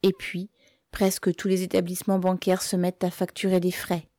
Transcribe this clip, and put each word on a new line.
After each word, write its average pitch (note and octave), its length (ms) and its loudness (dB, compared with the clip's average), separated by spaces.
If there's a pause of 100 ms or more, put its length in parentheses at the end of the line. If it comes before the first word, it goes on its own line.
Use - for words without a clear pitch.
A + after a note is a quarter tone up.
Et F#3+ 100 4
puis, F#3 380 -8 (400)
presque F#3+ 440 0
tous - 140 -4
les F#3 140 2
établissements F#3 560 0
bancaires F#3 440 0
se - 140 -2
mettent F3+ 280 0
à F3+ 60 0
facturer F#3 500 0
des F3+ 100 0
frais. - 380 -6 (100)